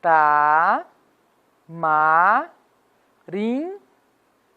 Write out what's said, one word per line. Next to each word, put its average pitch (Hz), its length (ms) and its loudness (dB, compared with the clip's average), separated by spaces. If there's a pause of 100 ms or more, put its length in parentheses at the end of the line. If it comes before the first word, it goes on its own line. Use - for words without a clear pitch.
Ta-ma-rin-do. 156 880 2 (3750)